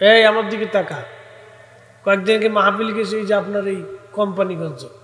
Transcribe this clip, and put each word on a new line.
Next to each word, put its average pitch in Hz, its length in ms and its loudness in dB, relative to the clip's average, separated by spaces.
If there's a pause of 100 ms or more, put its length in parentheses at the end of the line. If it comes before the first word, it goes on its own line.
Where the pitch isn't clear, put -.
এই 226 160 8
আমার 214 240 2
দিকে 214 180 -4
তাকা। 160 360 -4 (1000)
কয়েকদিন 196 320 2
আগে 214 120 2
মাহফিল 208 460 0
গেছে, 214 220 -4
এই 214 100 -6
যে 208 80 0
আপনার 202 320 -2
এই 190 180 -6 (280)
কোম্পানিগঞ্জ, 175 720 -4 (200)